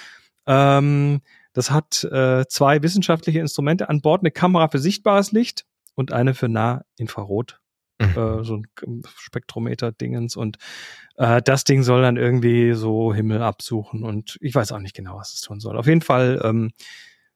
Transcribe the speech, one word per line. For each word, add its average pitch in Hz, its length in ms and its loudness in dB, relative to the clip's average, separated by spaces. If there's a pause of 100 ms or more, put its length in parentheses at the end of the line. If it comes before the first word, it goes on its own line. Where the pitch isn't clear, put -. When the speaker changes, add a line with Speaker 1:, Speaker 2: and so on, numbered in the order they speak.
(480)
Speaker 1:
Ähm, 143 720 4 (320)
das 127 180 -2
hat, - 320 -2
äh, 131 460 0
zwei 143 340 2
wissenschaftliche 165 560 0
Instrumente 156 500 -2
an 151 120 0
Bord, 175 220 2
eine 165 100 0
Kamera 180 340 2
für 147 140 -2
sichtbares 202 500 0
Licht 226 340 -2 (300)
und 131 180 -4
eine 127 220 2
für 127 140 -2
Nahinfrarot. 113 1120 -6 (400)
Speaker 2:
Mhm. 110 80 2
Speaker 1:
Äh, 110 360 -2
so 113 120 -6
ein 107 80 -10 (100)
K-, - 120 -16 (300)
Spektrometer-Dingens. 120 1160 -8
Und, 107 220 -6 (600)
äh, 120 220 4
das 135 220 2
Ding 135 220 4
soll 123 180 4
dann 123 140 4
irgendwie 120 560 4
so 110 420 0
Himmel 110 280 0
absuchen. 110 600 -6
Und 110 380 -10
ich 143 160 -4
weiß 113 160 0
auch 104 80 -10
nicht 95 160 -14
genau, 95 220 -14
was - 160 -16
es - 60 -14
tun 104 200 -14
soll. 107 180 -10
Auf 117 80 -6
jeden 160 160 4
Fall, 127 400 0
ähm, 110 300 0 (640)